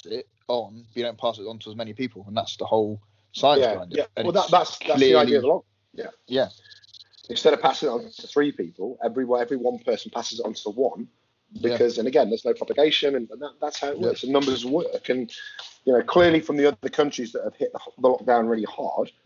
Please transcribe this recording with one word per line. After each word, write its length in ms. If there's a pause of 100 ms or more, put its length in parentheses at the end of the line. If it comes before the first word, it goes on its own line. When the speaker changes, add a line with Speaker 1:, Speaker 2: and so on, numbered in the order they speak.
Speaker 1:
it 220 (200)
on, 400
but 100
you 60
don't 140
pass 200
it 60
on 160
to 100
as 60
many 180
people, 360
and 80
that's 180
the 100
whole 360 (320)
science 280
Speaker 2:
Yeah, 120
Speaker 1:
behind 200
it. 40
Speaker 2:
yeah. 80 (100)
Speaker 1:
And 100
Speaker 2:
Well, 60
that, 120
Speaker 1:
it's 80
Speaker 2:
that's, 280
that's 220
the 140
idea 240
of 20
Speaker 1:
clearly 0
Speaker 2:
the 60
lockdown. 160 (300)
Yeah. 180 (160)
Speaker 1:
Yeah. 200 (840)
Speaker 2:
Instead 240
of 80
passing 280
it 20
on 180
to 180
three 260
people, 500
every, 220 (120)
every 200
one 220
person 320
passes 280
it 60
on 80
to 160
one, 400 (420)
Speaker 1:
Yeah. 220
Speaker 2:
because, 240
and 100
again, 220
there's 160
no 80
propagation, 600
and, 140
and 120
that, 180
that's 200
how 100
it 80
Speaker 1:
Yeah. 100
Speaker 2:
works. 140
The 100
numbers 340
work, 440
and, 200 (560)
you 80
know, 100
clearly 360
from 180
the 100
other 220
countries 440
that 100
have 120
hit 180
the, 60 (180)
the 100
lockdown 420
really 200
hard, 420 (140)